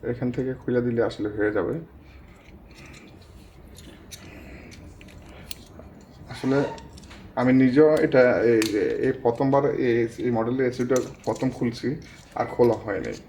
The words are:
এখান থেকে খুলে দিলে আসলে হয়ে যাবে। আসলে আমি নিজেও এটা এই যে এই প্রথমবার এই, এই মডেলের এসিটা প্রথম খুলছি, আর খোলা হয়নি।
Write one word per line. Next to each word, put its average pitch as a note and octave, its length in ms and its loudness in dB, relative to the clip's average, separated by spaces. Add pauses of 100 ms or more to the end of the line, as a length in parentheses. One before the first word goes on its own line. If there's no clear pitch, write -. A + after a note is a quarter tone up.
(100)
এখান B2 260 -4
থেকে C3 160 -4 (100)
খুলে B2 240 0
দিলে A#2 220 -2
আসলে G#2 280 -6
হয়ে G#2+ 200 0
যাবে। G2+ 180 -2 (4000)
আসলে C3+ 260 -2 (840)
আমি B2+ 120 4 (100)
নিজেও C#3 280 6 (160)
এটা C3 160 6 (300)
এই A2+ 100 4 (100)
যে G2+ 100 0 (240)
এই C3 60 0 (100)
প্রথমবার C3+ 400 2 (260)
এই, A#2 100 2 (280)
এই B2 120 0
মডেলের B2 320 0
এসিটা B2 260 -2 (300)
প্রথম A#2+ 300 -2
খুলছি, A#2 320 -4 (500)
আর A#2+ 160 -2
খোলা A2+ 300 4
হয়নি। E2 280 -6 (160)